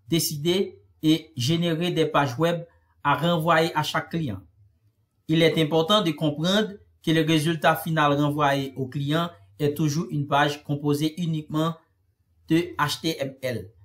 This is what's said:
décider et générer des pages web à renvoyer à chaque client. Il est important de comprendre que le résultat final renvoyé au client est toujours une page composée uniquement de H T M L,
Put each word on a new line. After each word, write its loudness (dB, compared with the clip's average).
décider 0
et 2
générer 0
des 0
pages 0
web 0
à 2
renvoyer 2
à 2
chaque -4
client. -6
Il 4
est 4
important 2
de 0
comprendre 0
que 0
le 4
résultat 2
final 0
renvoyé 0
au -6
client -4
est 0
toujours -2
une -4
page 0
composée -2
uniquement -4
de 0
H -2
T -4
M -8
L, -6